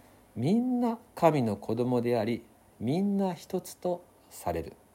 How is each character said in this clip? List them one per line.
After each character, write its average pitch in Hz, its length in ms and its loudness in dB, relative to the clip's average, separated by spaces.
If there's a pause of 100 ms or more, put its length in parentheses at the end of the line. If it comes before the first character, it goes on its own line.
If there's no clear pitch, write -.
(360)
み 131 160 2
ん 247 300 2
な 233 160 0 (160)
神 156 280 6
の 107 140 0
子 - 180 -4
供 123 280 2
で 120 160 2
あ 104 80 0
り、 117 180 -2 (340)
み 135 220 0
ん 202 160 0
な 190 160 0
一 180 300 -8
つ - 160 -16
と 175 260 -4 (240)
さ - 240 -6
れ 82 120 -4
る。 - 100 -14 (200)